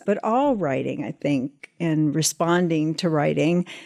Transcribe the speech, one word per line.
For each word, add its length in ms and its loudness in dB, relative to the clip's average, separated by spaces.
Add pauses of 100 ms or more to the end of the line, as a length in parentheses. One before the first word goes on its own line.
but 160 2
all 320 2
writing, 500 -2
I 60 -6
think, 580 -4 (100)
and 360 2
responding 800 0
to 140 -2
writing 580 2 (180)